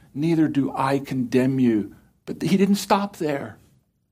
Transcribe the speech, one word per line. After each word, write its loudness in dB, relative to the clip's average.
"Neither 2
do -2
I 0
condemn 0
you." 2
But -12
he 2
didn't 4
stop -2
there. -6